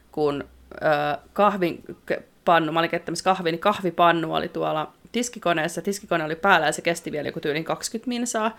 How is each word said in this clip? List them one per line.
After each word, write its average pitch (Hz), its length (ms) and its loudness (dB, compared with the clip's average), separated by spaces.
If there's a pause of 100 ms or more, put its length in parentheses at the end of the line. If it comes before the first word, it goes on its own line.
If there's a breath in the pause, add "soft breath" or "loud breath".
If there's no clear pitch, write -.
(120)
kun, 143 320 0 (300)
ö, 147 440 0 (160)
kahvin 196 500 0 (280)
ke-, - 120 -2 (220)
pannu, 165 260 4
mä 165 80 0
olin 165 100 2
keittämässä 170 340 -6
kahvia, 185 280 2
niin 165 80 -4
kahvipannu 170 720 2
oli 156 140 0
tuolla 156 460 -4 (180)
tiskikoneessa, 175 680 -2
tiskikone 180 420 -2
oli 156 120 -4
päällä 165 320 4
ja 156 40 2
se 165 100 -6
kesti 165 300 -2
vielä 147 160 -6
joku - 120 -6
tyylin 156 240 -2
kaksikymmentä 165 460 -6
minsaa. 233 500 -4